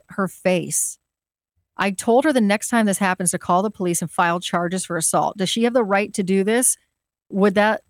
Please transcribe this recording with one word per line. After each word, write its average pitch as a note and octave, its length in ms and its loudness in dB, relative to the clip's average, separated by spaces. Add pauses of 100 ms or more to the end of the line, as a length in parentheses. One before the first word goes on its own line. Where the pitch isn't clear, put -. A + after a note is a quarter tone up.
(100)
her G3 180 -4
face. - 680 -2 (800)
I G3 140 0
told A#3 340 2
her D#4 60 4
the A3 100 2
next G#3 280 0
time A3+ 160 2
this G3 140 0
happens F#3 320 0
to F3 80 -4
call F3+ 240 2
the G#3+ 80 -4
police F3 300 -2
and E3+ 100 -8
file F3 280 0
charges F3 460 -4
for E3+ 120 -6
assault. D#3+ 400 0
Does F#3+ 120 -2
she A3+ 140 -2
have A#3 100 0
the B3 100 2
right G3 300 0
to G#3 100 -2
do F#3+ 200 2
this? A#3 340 0 (540)
Would G3 240 2
that G#3 340 2